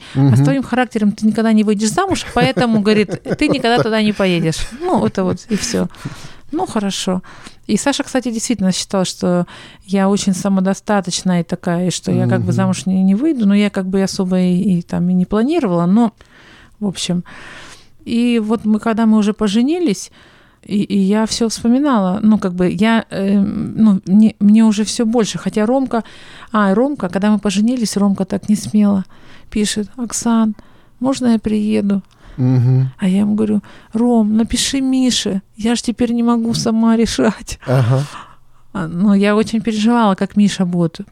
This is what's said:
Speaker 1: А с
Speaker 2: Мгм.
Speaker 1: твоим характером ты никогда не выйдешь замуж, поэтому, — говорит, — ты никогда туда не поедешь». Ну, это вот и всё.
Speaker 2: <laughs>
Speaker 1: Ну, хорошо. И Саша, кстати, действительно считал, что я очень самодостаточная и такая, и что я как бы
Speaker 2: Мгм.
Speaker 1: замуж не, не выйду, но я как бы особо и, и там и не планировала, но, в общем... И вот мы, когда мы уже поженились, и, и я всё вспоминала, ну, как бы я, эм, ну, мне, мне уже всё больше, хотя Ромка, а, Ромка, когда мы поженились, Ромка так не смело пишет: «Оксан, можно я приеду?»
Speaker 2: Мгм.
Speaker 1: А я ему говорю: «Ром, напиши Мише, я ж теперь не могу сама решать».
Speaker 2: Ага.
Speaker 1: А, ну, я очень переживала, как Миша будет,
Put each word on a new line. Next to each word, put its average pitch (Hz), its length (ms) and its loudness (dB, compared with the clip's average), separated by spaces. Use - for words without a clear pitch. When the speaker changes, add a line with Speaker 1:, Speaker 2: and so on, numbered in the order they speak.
Speaker 1:
А 131 40 0
с - 20 2
Speaker 2:
Мгм. 135 60 4
Speaker 1:
твоим 269 180 2
характером 226 500 0
ты 214 140 -2
никогда 226 260 2
не 214 120 4
выйдешь 214 280 0
замуж, 370 420 -2
поэтому, — 247 480 2
говорит, — 208 400 0
ты 302 100 2
никогда 254 340 2
туда 220 200 0
не 214 100 2
поедешь». 170 540 0
Ну, 339 260 0
это 196 180 -4
вот 180 140 -4
и 214 60 0
всё. 185 380 -4
Speaker 2:
<laughs> - 600 -14
Speaker 1:
Ну, 359 120 -2
хорошо. 196 560 -4
И 214 80 2
Саша, 285 240 -2
кстати, 254 280 -4
действительно 208 420 -2
считал, 185 340 -2
что 180 400 -2
я 196 240 0
очень 196 240 0
самодостаточная 190 1040 -2
и 165 40 -4
такая, 180 420 -4
и 175 40 0
что - 220 -4
я 120 140 2
как 120 140 2
бы 117 80 -2
Speaker 2:
Мгм. 180 40 0
Speaker 1:
замуж 185 340 0
не, 185 160 2
не 190 120 4
выйду, 254 320 0
но 196 80 4
я 208 160 2
как 190 160 -4
бы 190 160 0
особо 185 360 -2
и, 180 400 0
и 170 40 -4
там 175 260 -2
и 185 60 2
не 180 100 2
планировала, 214 640 0
но, 214 260 2
в 214 60 -4
общем... 180 360 -4
И 233 360 0
вот 220 220 -2
мы, 214 140 2
когда 226 260 0
мы 220 100 4
уже 214 160 2
поженились, 240 760 0
и, 202 160 -2
и 202 160 -2
я 202 260 2
всё 226 240 -2
вспоминала, 233 720 0
ну, 214 160 4
как 185 140 -4
бы 180 160 0
я, 214 420 0
эм, 196 640 -2
ну, 208 300 4
мне, 214 340 4
мне 208 240 6
уже 220 200 2
всё 226 220 -2
больше, 220 320 0
хотя 208 280 -2
Ромка, 247 360 0
а, 202 220 2
Ромка, 247 340 0
когда 196 220 0
мы 214 80 4
поженились, 214 580 0
Ромка 196 280 0
так - 260 -4
не 208 60 4
смело 202 480 0
пишет: 208 460 -4
«Оксан, 226 580 0
можно 254 280 -2
я 226 100 2
приеду?» 208 640 0
Speaker 2:
Мгм. 131 600 2
Speaker 1:
А 196 100 0
я 185 120 2
ему 208 140 0
говорю: 208 260 0
«Ром, 220 440 2
напиши 233 440 -2
Мише, 254 640 0
я 220 180 0
ж 220 80 -4
теперь 233 300 -2
не 233 100 0
могу 233 320 0
сама 226 420 2
решать». 226 680 -2
Speaker 2:
Ага. 131 360 2
Speaker 1:
А, 190 160 -6
ну, 185 260 2
я 202 220 4
очень 220 240 0
переживала, 214 540 2
как 190 220 -4
Миша 202 280 2
будет, 175 360 -2